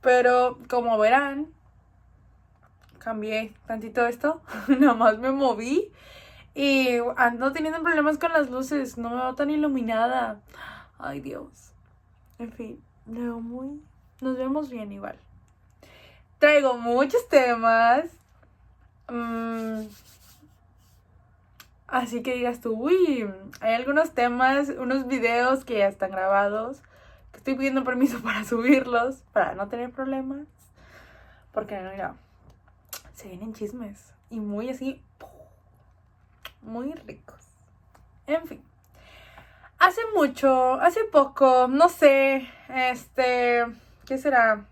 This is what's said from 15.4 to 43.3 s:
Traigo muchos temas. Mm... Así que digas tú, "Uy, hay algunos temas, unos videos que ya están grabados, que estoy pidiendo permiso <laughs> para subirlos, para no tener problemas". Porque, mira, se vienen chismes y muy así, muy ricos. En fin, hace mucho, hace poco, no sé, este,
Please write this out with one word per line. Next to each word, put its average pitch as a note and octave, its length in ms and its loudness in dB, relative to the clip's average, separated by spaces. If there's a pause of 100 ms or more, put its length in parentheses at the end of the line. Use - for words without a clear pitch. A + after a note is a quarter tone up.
Traigo C#4+ 380 6
muchos B3+ 520 0
temas. A#3 760 4 (1000)
Mm... A3+ 720 -6 (2000)
Así A#3+ 360 -4
que B3+ 120 -4
digas A#3+ 260 -4
tú, A3+ 120 -4
"Uy, C4+ 560 0 (320)
hay A3+ 120 0
algunos C#4+ 400 0
temas, C4 560 2
unos C4 380 -4
videos B3 580 0
que A3+ 140 -4
ya G3 80 4
están G3 240 -4
grabados, G3+ 680 0 (500)
que - 60 -20
estoy C4+ 180 -4
pidiendo C4 280 -2
permiso B3 360 0
<laughs> - 40 -14
para G#3+ 220 -4
subirlos, B3 720 2 (140)
para F#3+ 220 0
no G3+ 140 -8
tener A#3+ 240 -8
problemas". C4+ 560 -8 (1080)
Porque, G#3+ 260 -6
mira, F#3+ 360 -10 (1000)
se - 160 -20
vienen G3+ 240 -14
chismes G#3+ 600 -12 (160)
y A3+ 100 -10
muy G#3+ 300 -6
así, C4 320 -8 (1600)
muy A#3+ 320 -10
ricos. - 540 -20 (800)
En D#4+ 200 -4
fin, - 160 -18 (1160)
hace F#4 220 4 (140)
mucho, C4 600 2
hace F4 300 0
poco, C4+ 640 4
no D4 200 4
sé, C4+ 580 4 (220)
este, B3 960 0 (400)